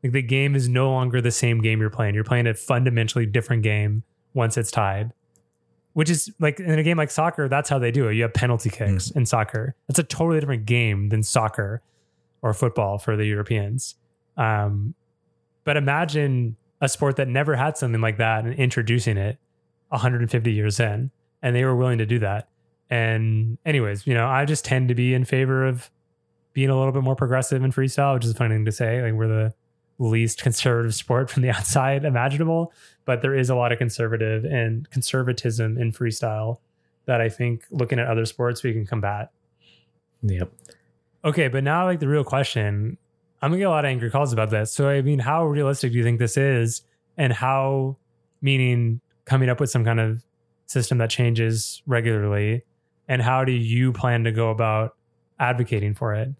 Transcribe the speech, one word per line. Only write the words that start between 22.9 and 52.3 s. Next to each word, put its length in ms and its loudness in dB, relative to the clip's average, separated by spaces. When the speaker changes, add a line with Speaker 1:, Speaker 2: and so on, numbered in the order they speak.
Speaker 1:
anyways, 400 0
you 80 2
know, 140 2
I 180 2
just 200 -2
tend 240 2
to 60 2
be 200 2
in 100 2
favor 400 2
of 240 -4
being 160 2
a 80 4
little 140 2
bit 100 0
more 140 2
progressive 480 0
in 80 2
freestyle, 420 0
which 120 0
is 60 2
a 40 0
funny 180 2
thing 120 0
to 60 -2
say. 300 -2
Like, 120 0
we're 140 0
the 260 0
least 440 0
conservative 540 0
sport 340 0
from 120 0
the 80 2
<laughs> 60 2
outside 500 0
imaginable, 680 0
but 160 0
there 140 0
is 140 2
a 60 2
lot 160 2
of 60 0
conservative 680 -2
and 440 -2
conservatism 880 -2
in 140 0
freestyle 680 -4
that 160 2
I 80 2
think 420 -4
looking 280 0
at 80 0
other 180 0
sports, 380 -4
we 100 -2
can 120 -4
combat. 460 -6
Speaker 2:
Yep. 280 -2
Speaker 1:
Okay, 240 2
but 160 0
now, 220 2
like, 140 0
the 80 -2
real 160 2
question, 760 -2
I'm 100 0
gonna 80 0
get 80 0
a 20 2
lot 160 0
of 40 0
angry 200 -2
calls 240 0
about 160 0
this. 240 0
So, 160 0
I 120 2
mean, 180 2
how 260 0
realistic 460 0
do 60 0
you 60 2
think 160 2
this 180 0
is? 440 0
And 140 2
how, 680 0
meaning 600 2
coming 240 2
up 100 0
with 100 0
some 160 0
kind 140 2
of 260 -2
system 320 -2
that 120 0
changes 760 0
regularly, 800 0